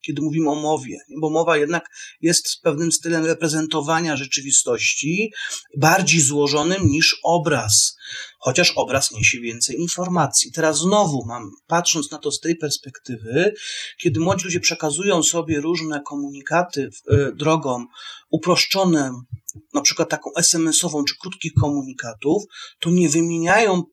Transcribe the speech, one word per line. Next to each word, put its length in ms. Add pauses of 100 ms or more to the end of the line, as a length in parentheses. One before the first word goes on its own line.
kiedy 200
mówimy 280
o 40
mowie, 420 (240)
bo 100
mowa 260
jednak 300 (340)
jest 420
pewnym 300
stylem 340
reprezentowania 880
rzeczywistości, 1160 (440)
bardziej 440
złożonym 680
niż 380
obraz, 720 (500)
chociaż 300
obraz 360
niesie 280
więcej 400
informacji. 720
Teraz 260
znowu 480
mam, 240 (160)
patrząc 440
na 80
to 140
z 80
tej 160
perspektywy, 1000 (460)
kiedy 200
młodzi 240
ludzie 160
przekazują 600
sobie 380
różne 460
komunikaty 840
w-, 220
e, 200
drogą 540 (440)
uproszczoną, 920 (520)
na 60
przykład 280
taką 280
S 180
M 140
S-ową 360
czy 160
krótkich 400
komunikatów, 840 (380)
to 100
nie 180
wymieniają 720 (100)